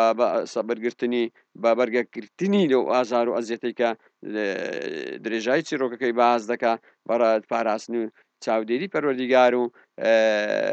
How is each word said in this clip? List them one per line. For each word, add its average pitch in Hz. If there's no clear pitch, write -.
بە 117
سەبرگرتنی، 117
بە 117
بەرگەگرتنی 123
لەو 127
ئازار 120
و 101
ئەزیەتەی 117
کە، 117
ئێ، 107
درێژایی 113
چیرۆکەکەی 127
باز 120
دەکا 117
بەڕا-، 113
پاراستن 113
و 113
چاودێری 117
پەروەردیگار 127
و، 123
ئێ، 113